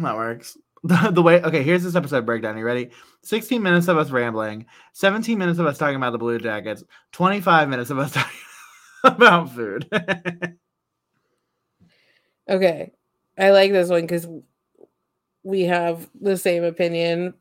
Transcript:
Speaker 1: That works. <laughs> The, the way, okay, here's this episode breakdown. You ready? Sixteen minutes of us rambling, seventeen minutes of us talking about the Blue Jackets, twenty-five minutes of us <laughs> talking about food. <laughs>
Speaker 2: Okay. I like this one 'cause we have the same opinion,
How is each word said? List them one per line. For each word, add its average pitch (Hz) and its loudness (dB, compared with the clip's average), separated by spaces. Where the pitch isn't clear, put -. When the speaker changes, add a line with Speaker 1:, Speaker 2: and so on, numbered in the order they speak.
Speaker 1:
That 127 -4
works. 113 -10
<laughs> - -20
The, 180 2
the 175 4
way, 170 6
okay, 160 0
here's 175 2
this 180 -4
episode 139 -2
breakdown. 110 -4
You 110 -6
ready? 120 -4
Sixteen 226 -4
minutes 175 2
of 175 4
us 151 0
rambling, 110 -4
seventeen 220 -2
minutes 175 -2
of 170 -2
us 143 -2
talking 143 -2
about 127 -4
the 117 -4
Blue 117 -4
Jackets, 107 -8
twenty-five 175 2
minutes 127 -4
of 139 -4
us 139 -4
<laughs> - -8
talking - -6
about 175 4
food. 117 -8
<laughs> 180 -6
Speaker 2:
Okay. 175 0
I 190 6
like 196 6
this 180 2
one 170 0
'cause 170 -4
we 190 -2
have 170 -2
the 196 0
same 175 0
opinion, 170 -2